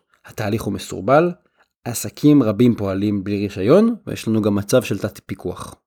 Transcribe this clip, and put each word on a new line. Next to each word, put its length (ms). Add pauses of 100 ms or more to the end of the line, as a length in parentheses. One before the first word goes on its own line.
(260)
התהליך 380
הוא 100
מסורבל, 580 (580)
עסקים 540
רבים 320
פועלים 480
בלי 140
רישיון, 580 (120)
ויש 200
לנו 140
גם 140
מצב 280
של 140
תת 280
פיקוח. 500 (120)